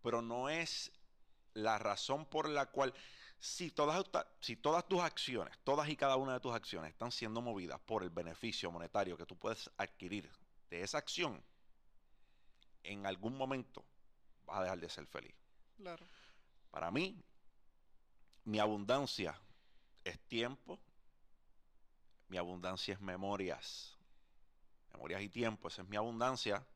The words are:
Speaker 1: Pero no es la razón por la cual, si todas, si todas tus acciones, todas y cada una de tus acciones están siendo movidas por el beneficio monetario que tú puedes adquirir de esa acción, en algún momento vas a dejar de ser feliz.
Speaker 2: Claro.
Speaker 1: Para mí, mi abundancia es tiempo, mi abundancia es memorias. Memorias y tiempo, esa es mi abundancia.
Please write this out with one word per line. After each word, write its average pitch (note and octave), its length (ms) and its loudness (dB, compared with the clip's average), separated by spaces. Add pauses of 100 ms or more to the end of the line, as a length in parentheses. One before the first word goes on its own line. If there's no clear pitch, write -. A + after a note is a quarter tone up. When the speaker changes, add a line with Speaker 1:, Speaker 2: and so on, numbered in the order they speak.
Speaker 1:
Pero A#2 200 2
no A#2+ 280 -2
es D#3+ 420 -2 (600)
la G#2+ 240 4
razón A2 480 2
por D#3 220 0
la C#3+ 200 2
cual, C3+ 260 4 (460)
si - 320 -4
todas, D#3 340 4 (340)
si A#2 160 -4
todas E3 320 4
tus F3+ 140 4
acciones, B2+ 640 0
todas D3 260 6
y C#3+ 80 0
cada C3+ 180 8
una C3 180 4
de B2 60 2
tus B2 140 0
acciones E2 380 -4
están A#2+ 200 -4
siendo A2+ 300 -2
movidas G2 400 -2
por G#2+ 220 2
el F2+ 60 -2
beneficio E2+ 600 -2
monetario E2+ 460 0
que E2+ 80 -10
tú F#2 120 -14
puedes - 400 -4
adquirir G2+ 540 -4 (380)
de F2 120 -4
esa A2 160 -2
acción, D3 460 -2 (1400)
en G2 220 -8
algún G2 320 -2
momento C3 460 -4 (600)
vas G2 140 -2
a F#2 40 4
dejar F#2 160 0
de E2 100 -6
ser D2+ 180 -8
feliz. - 280 -10 (400)
Speaker 2:
Claro. F3+ 300 -10 (680)
Speaker 1:
Para E2 180 -2
mí, E3+ 320 -2 (1200)
mi G#2+ 140 2
abundancia G#2+ 800 2 (680)
es F2+ 220 -4
tiempo, B2 520 -2 (1500)
mi F#2 80 -2
abundancia F2+ 560 -2
es F#2+ 80 -6
memorias. F#2+ 960 -4 (960)
Memorias E2+ 280 -4
y G2+ 80 -4
tiempo, A2 380 0
esa F2 140 -8
es F2+ 80 -10
mi G#2 80 -2
abundancia. A#2 680 2 (100)